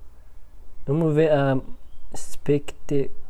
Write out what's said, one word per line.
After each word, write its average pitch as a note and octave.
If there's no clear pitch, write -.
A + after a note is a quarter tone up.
Vamos D#3
ver D#3
a C#3
specte-, -